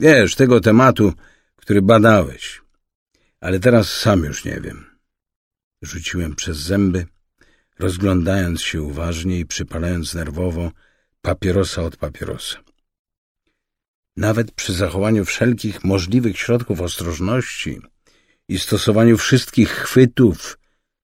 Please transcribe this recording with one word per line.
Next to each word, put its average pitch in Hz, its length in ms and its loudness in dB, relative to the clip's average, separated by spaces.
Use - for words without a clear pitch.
wiesz, 131 340 4
tego 123 260 4
tematu, 113 520 4
który 101 260 0
badałeś. 104 800 2
Ale 92 200 -2
teraz 117 320 4
sam 90 320 2
już 71 200 -10
nie - 160 -8
wiem. - 240 -14
Rzuciłem 82 520 -8
przez 82 240 -8
zęby, 92 480 0
rozglądając 92 840 0
się 80 200 -6
uważnie 82 580 -6
i 78 60 -6
przypalając 85 680 -6
nerwowo 82 560 -6
papierosa 90 600 -2
od 82 140 -8
papierosa. - 640 -10
Nawet 110 360 -2
przy - 200 -8
zachowaniu 98 520 0
wszelkich 113 600 -2
możliwych 95 540 0
środków 117 420 -2
ostrożności 87 1000 -6
i 92 100 -4
stosowaniu 113 580 4
wszystkich - 540 0
chwytów, - 880 2